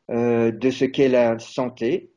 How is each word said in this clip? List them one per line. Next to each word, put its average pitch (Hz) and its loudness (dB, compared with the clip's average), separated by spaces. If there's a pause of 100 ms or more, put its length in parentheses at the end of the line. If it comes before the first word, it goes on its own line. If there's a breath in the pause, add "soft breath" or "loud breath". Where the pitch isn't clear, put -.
euh, 117 0
de 113 0
ce 131 -2
qu'est 131 2
la 120 2
santé, 123 -6